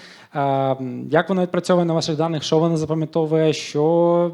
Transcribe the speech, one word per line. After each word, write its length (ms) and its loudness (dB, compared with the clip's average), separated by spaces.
а, 460 0
м, 320 -8
як 180 2
вона 120 0
відпрацьовує 440 0
на 80 0
ваших 220 -2
даних, 280 -2
що 160 2
вона 180 2
запам'ятовує, 760 0
що 800 0